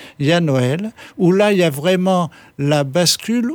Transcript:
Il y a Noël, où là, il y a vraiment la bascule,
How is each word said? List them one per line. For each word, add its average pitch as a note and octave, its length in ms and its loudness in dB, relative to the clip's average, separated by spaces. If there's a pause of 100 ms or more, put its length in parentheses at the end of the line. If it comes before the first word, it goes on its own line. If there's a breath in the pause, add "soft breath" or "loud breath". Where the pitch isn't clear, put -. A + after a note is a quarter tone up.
(200 loud breath)
Il C#3 60 -2
y E3 60 2
a F3 80 2
Noël, D3 520 -2 (260 loud breath)
où F3 140 4
là, G#3 180 2
il G3 80 0
y F3 60 4
a D#3+ 60 2
vraiment F3+ 600 0 (280 loud breath)
la D3 260 0
bascule, F3+ 720 -2